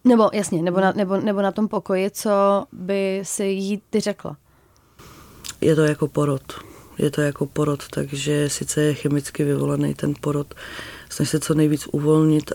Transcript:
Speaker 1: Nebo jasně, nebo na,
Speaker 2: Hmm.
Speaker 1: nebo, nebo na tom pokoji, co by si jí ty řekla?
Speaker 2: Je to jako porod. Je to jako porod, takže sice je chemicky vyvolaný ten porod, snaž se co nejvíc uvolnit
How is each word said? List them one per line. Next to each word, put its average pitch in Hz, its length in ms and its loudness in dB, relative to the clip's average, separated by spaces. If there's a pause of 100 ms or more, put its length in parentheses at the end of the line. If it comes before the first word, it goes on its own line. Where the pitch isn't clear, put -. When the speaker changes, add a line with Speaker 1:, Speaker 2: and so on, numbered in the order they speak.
Speaker 1:
Nebo 226 300 6
jasně, 180 280 -2
nebo 180 200 0
na, 196 80 4
Speaker 2:
Hmm. - 80 -2
Speaker 1:
nebo, 196 200 0
nebo 202 240 0
na 196 100 0
tom 214 160 0
pokoji, 190 440 -2
co 196 600 2
by 190 520 -4
si - 200 -6
jí 196 460 -2
ty 220 100 0
řekla? 196 380 -6 (1200)
Speaker 2:
Je 156 140 4
to 156 60 2
jako 151 260 2
porod. 143 340 0 (560)
Je 151 140 0
to 151 100 -2
jako 143 240 -2
porod, 147 440 -2
takže 143 600 -2
sice - 320 -4
je 151 120 2
chemicky 143 500 -2
vyvolaný 143 500 0
ten 147 280 -2
porod, 143 320 -4 (560)
snaž 147 200 -2
se 156 100 0
co 156 140 -2
nejvíc 151 380 2
uvolnit 156 640 4